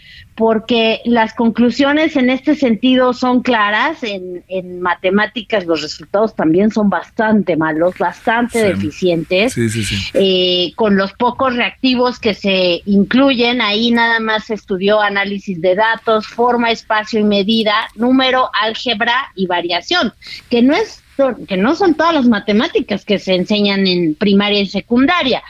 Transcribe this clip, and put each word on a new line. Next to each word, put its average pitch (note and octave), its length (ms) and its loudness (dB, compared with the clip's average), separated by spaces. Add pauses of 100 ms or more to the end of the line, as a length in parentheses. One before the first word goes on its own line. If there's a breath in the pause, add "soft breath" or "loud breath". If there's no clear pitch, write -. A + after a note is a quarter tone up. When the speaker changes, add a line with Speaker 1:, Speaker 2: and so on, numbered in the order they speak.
(340 loud breath)
Speaker 1:
porque A3 680 0
las A3+ 300 0
conclusiones C4+ 840 0
en B3+ 140 2
este C4+ 260 0
sentido B3+ 560 2
son B3+ 300 0
claras. A3+ 600 0
En, F3+ 460 -10
en F3+ 320 -8
matemáticas F#3+ 840 -2
los D#3+ 160 0
resultados G3 520 -4
también F#3 360 2
son G#3+ 180 0
bastante G3 680 0
malos, D#3+ 440 0
bastante A3+ 640 -2
Speaker 2:
Sí. G#3+ 60 2
Speaker 1:
deficientes. F#3 840 -2
Speaker 2:
Sí, A#2 160 -2
sí, A2 160 -4
sí. G2+ 120 -6 (180)
Speaker 1:
Eh, F3+ 600 0
con G#3 220 0
los F#3+ 160 -2
pocos B3 420 -2
reactivos B3 640 -2
que G#3+ 140 -2
se F#3 540 0
incluyen, A#3+ 760 2
ahí A3 300 0
nada A#3 300 2
más A3 260 -2
se A3+ 80 -4
estudió G3 480 0
análisis G3 580 -4
de F#3 140 2
datos, A3 520 0
forma, A#3+ 440 0
espacio A3 500 -2
y G#3 40 2
medida, G#3 500 2 (200)
número, B3+ 540 2 (100)
álgebra A#3 800 -2
y F#3+ 100 -2
variación, F3+ 680 -2 (340 loud breath)
que A#3 140 2
no C4+ 120 4
es, G#4+ 280 -4 (440)
que F#3+ 120 -4
no A#3+ 180 2
son F4+ 180 2
todas D#4+ 200 2
las C#4 120 2
matemáticas A3 800 0
que G3 140 0
se F#3 160 -2
enseñan G3 520 0
en F3 280 0
primaria G#3 480 2
y G3 40 -2
secundaria, B3+ 840 0